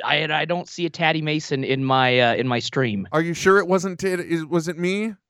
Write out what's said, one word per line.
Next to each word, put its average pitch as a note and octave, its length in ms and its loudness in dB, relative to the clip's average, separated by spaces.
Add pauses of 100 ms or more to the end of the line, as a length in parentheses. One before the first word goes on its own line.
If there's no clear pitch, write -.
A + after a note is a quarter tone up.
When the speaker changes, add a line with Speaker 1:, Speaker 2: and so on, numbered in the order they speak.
Speaker 1:
I, D3+ 220 0
I D3+ 180 -2
don't F3 240 -4
see - 160 -6
a E3 60 -2
Tatty D#3+ 320 0
Mason D3+ 400 -2
in C3+ 220 0
my, C3 340 4
uh, A#2+ 160 4
in A#2+ 140 0
my B2 100 0
stream. A2+ 540 -2
Speaker 2:
Are D#3 80 2
you E3+ 140 -2
sure F#3+ 240 4
it F3 100 0
wasn't F#3 320 -2
Tat-, F#3 180 -2
is, E3 280 -4
was E3 200 -2
it E3+ 120 -6
me? G3 360 -2 (160)